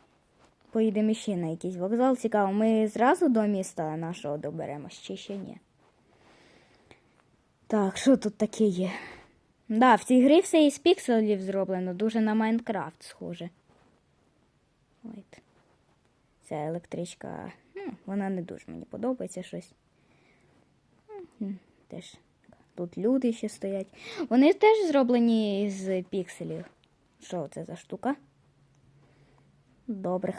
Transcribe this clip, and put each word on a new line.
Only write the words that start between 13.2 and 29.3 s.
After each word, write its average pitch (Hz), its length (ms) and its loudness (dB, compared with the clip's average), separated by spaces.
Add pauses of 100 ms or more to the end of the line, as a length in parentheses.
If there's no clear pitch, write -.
От. 214 380 -20 (1040)
Ця - 120 -12
електричка, 165 1000 -10 (220)
ну, 392 180 -12 (120)
вона 196 240 -6
не 190 120 -6
дуже - 260 -14
мені 82 180 -14
подобається 208 580 -8
щось. - 280 -14 (1700)
М, 190 180 -8 (280)
теж. - 280 -16 (640)
Тут 175 180 -8
люди 240 360 2
ще 220 160 -6
стоять. 196 380 -6 (420)
Вони 269 240 6
теж 427 340 6
зроблені 233 840 4
з 190 320 -2
пікселів. 175 640 -8 (560)
Що 165 260 -6
це 165 180 -12
за - 100 -12
штука? 233 400 -6 (1700)